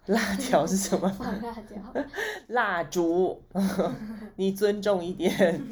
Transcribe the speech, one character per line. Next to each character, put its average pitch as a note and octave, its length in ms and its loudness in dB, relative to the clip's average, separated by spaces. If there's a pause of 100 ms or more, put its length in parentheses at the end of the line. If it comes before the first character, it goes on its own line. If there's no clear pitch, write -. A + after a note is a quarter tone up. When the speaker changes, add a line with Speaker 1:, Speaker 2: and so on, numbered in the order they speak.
Speaker 1:
辣 G#3+ 120 4 (180)
条 G3+ 280 2
是 F#3 100 0
什 G3 240 0
么？ F3+ 100 0
Speaker 2:
<laughs> G3 80 0
放 A3+ 240 -6
辣 A3+ 120 -8
条。 G#3 280 -14 (320)
Speaker 1:
<laughs> G#4+ 360 -8
蜡 G#3 340 2
烛。 E3+ 560 2 (140)
<laughs> G3 840 -2
你 F#3+ 140 2
尊 G#3 300 2
重 F#3+ 240 2
一 F#3 80 -4
点。 E4 180 2 (400)